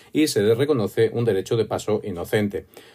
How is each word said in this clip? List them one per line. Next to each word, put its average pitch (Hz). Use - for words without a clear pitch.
y 151
se 107
les 110
reconoce 113
un 117
derecho 104
de 110
paso 104
inocente, 98